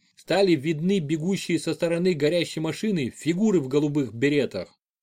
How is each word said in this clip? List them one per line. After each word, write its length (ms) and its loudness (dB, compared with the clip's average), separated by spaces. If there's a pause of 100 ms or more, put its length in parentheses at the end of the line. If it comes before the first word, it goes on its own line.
(160)
Стали 360 2
видны 460 0
бегущие 600 -2
со 160 -4
стороны 400 0
горящей 460 0
машины 500 -2
фигуры 500 0
в 80 -4
голубых 440 0
беретах. 640 0 (260)